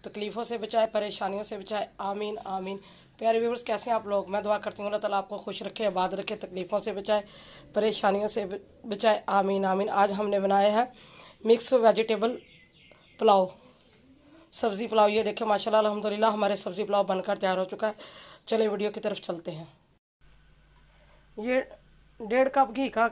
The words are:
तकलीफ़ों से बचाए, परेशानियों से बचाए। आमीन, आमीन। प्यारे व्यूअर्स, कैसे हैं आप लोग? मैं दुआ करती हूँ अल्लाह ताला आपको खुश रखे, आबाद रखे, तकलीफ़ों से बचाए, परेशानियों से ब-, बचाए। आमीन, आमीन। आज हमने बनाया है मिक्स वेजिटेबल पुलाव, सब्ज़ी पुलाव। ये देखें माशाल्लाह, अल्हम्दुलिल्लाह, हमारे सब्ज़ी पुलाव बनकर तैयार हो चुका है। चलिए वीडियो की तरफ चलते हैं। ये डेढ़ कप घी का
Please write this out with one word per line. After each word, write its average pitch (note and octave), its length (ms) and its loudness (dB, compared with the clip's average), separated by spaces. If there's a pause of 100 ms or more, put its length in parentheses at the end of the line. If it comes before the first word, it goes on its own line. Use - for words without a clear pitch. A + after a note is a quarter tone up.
तकलीफ़ों G#3 400 -8
से A#3 140 -4
बचाए, A3 300 0
परेशानियों G#3 540 -4
से G#3 160 -8
बचाए। G3 300 -6 (140)
आमीन, G#3 360 -6
आमीन। F#3+ 380 -8 (420)
प्यारे A3+ 220 2
व्यूअर्स, A#3 240 -2
कैसे A3+ 260 -2
हैं A#3 60 4
आप G#3+ 100 -2
लोग? G3 220 0
मैं G3+ 140 -2
दुआ G#3 160 2
करती G#3 240 -8
हूँ G3+ 40 -6
अल्लाह G#3 140 -2
ताला G3+ 180 -2
आपको G3 200 -6
खुश G3+ 240 -10
रखे, G3+ 240 -6
आबाद F#3 280 0
रखे, G3+ 220 -6
तकलीफ़ों F#3 440 -6
से G#3 120 -6
बचाए, G3+ 300 -2 (520)
परेशानियों G#3 540 2
से G#3 160 -2
ब-, F#3+ 160 -8 (260)
बचाए। G#3+ 440 2
आमीन, G3 340 2
आमीन। F#3+ 260 0
आज G3+ 220 4
हमने G3+ 300 0
बनाया G3 300 4
है A3+ 120 4 (600)
मिक्स A#3 300 4
वेजिटेबल A3 560 4 (920)
पुलाव, G3+ 300 6 (1000)
सब्ज़ी A3 340 -2
पुलाव। G#3+ 240 6
ये G#3+ 140 2
देखें G#3 220 -2
माशाल्लाह, G#3+ 360 2
अल्हम्दुलिल्लाह, G#3 500 2
हमारे G#3 260 0
सब्ज़ी F#3+ 260 -4
पुलाव G3+ 220 2
बनकर F#3+ 320 -2
तैयार F#3 200 0
हो F#3+ 80 0
चुका G#3 200 -4
है। G#3+ 80 -4 (520)
चलिए A3 220 2
वीडियो G#3 220 -2
की G#3 100 -10
तरफ G#3 220 -4
चलते F3 300 -8
हैं। D#3+ 160 -14 (1700)
ये B3 180 -2 (640)
डेढ़ B3 300 2
कप C4+ 220 2
घी B3+ 180 -2
का A#3 220 2